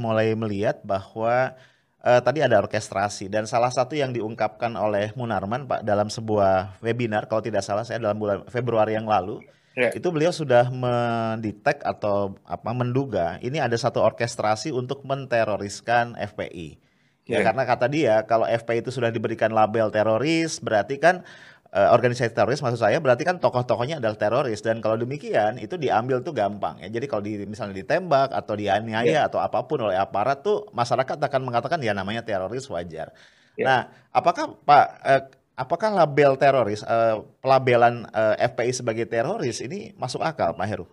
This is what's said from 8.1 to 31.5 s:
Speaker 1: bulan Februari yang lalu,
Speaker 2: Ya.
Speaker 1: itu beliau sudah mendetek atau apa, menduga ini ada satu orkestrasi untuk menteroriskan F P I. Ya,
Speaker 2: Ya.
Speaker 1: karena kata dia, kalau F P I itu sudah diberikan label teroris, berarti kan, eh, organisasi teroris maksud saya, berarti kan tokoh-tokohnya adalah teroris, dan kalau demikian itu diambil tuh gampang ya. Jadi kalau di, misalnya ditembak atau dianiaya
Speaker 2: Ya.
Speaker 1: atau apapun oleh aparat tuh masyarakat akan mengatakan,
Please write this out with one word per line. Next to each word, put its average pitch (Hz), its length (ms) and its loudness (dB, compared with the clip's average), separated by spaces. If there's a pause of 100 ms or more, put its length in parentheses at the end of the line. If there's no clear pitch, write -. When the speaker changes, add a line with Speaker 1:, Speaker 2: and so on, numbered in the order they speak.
Speaker 1:
bulan 101 300 -2
Februari 113 420 0
yang 110 160 -4
lalu, 101 320 0 (320)
Speaker 2:
Ya. 120 180 0
Speaker 1:
itu 117 220 -4
beliau 160 180 2
sudah 127 380 4
mendetek 120 1120 -2
atau 101 640 -2
apa, - 320 -8
menduga 120 640 -2
ini 131 160 -6
ada 120 180 0
satu 117 300 2
orkestrasi 110 640 0
untuk 127 320 -4
menteroriskan 117 1200 -2
F 101 160 -8
P 98 160 -6
I. 82 160 -12 (560)
Ya, 107 160 0
Speaker 2:
Ya. 98 80 2
Speaker 1:
karena 123 160 2
kata 123 240 2
dia, 131 400 2
kalau 113 160 2
F 113 240 -2
P 117 80 2
I 117 80 -2
itu 127 80 -8
sudah 120 160 0
diberikan 113 400 -2
label 110 400 2
teroris, 117 720 0
berarti 110 400 -2
kan, 180 240 2 (500)
eh, 101 160 6
organisasi 120 400 4
teroris 120 320 0
maksud 120 160 -2
saya, 117 240 2
berarti 131 240 2
kan 180 160 -2
tokoh-tokohnya 123 560 0
adalah 110 160 -2
teroris, 110 480 -2
dan 113 160 0
kalau 110 160 0
demikian 123 640 -2
itu 107 160 -10
diambil 127 480 0
tuh 165 80 -8
gampang 101 480 -4
ya. 76 80 -14
Jadi 113 240 -8
kalau 101 160 -4
di, 104 160 -6
misalnya 104 320 -10
ditembak 139 560 0
atau - 240 -4
dianiaya 110 560 0
Speaker 2:
Ya. 135 160 2
Speaker 1:
atau 87 160 -2
apapun 110 480 -2
oleh 92 80 0
aparat 107 480 0
tuh 208 240 -2
masyarakat 127 480 -2
akan 131 240 -2
mengatakan, 131 400 -2